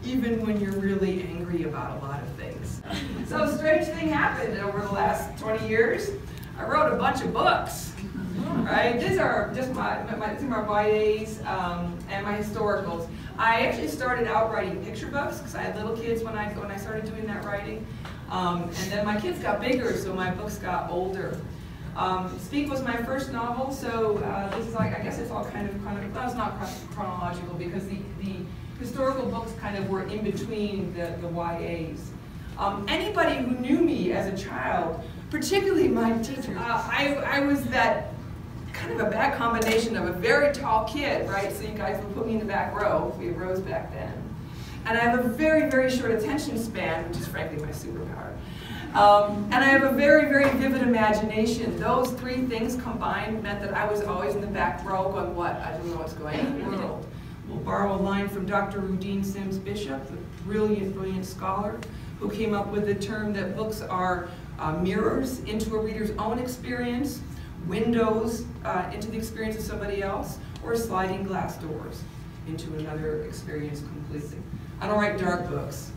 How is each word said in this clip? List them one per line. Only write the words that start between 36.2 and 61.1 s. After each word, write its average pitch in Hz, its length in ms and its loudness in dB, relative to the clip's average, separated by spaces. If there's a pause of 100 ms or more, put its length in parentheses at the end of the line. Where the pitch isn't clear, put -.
uh, - 40 -4 (280)
I, 285 240 2 (120)
I 285 140 2
was 285 260 4
that 247 460 2 (600)
kind - 200 -6
of 220 140 2
a 208 40 2
bad 247 280 2
combination 220 580 2
of 175 120 0
a 170 40 -2
very 277 400 4
tall 220 360 2
kid, - 420 0
right? 196 220 0
So - 100 -6
you 214 120 -6
guys - 280 -2
would 202 120 -6
put - 120 -2
me 226 80 0
in 220 60 2
the - 40 -4
back - 340 0
row, - 400 2
we 175 80 -4
had 170 140 -2
rows 185 200 0
back 160 320 -4
then. 151 200 -6 (720)
And 226 120 2
I 226 40 4
have 240 180 6
a - 100 2
very, 311 400 6
very 262 220 6
short 233 220 2
attention 277 460 0
span, 165 500 -2
which 170 100 -4
is - 80 -4
frankly 156 380 -4
my 147 80 -4
superpower. - 600 -8 (600)
Um, 208 580 8
and 247 40 4
I 269 120 8
have 269 140 10
a 269 100 4
very, 294 340 8
very 277 220 6 (100)
vivid 262 240 2
imagination. 220 960 4
Those 247 340 2
three 247 340 -2
things 233 340 0
combined 214 600 -2
meant 208 180 -4
that - 140 -4
I 208 160 2
was 208 120 2
always 202 340 0
in - 40 0
the - 60 -4
back - 400 0
row 190 240 2
going, 175 240 -2
"What? 170 220 -2
I - 160 -4
don't 170 180 -4
know 165 60 -4
what's 160 180 -4
going 151 240 -4
on - 80 2
in - 240 -2
the 190 80 -2
world." - 280 -4 (420)
We'll - 100 -6
borrow 196 360 0
a 185 60 0
line 196 280 2
from 185 180 -2
Doctor 202 320 0
Rudine 196 460 0
Sims 190 340 -2
Bishop, - 500 -4
the - 80 -8 (280)
brilliant, 208 500 2
brilliant 190 320 -2